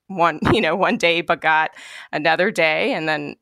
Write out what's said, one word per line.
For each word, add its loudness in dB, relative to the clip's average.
One, 0
<laughs> 4
you 2
know, 0
one 0
day 2
begot 0
another 0
day. 0
And -4
then, -4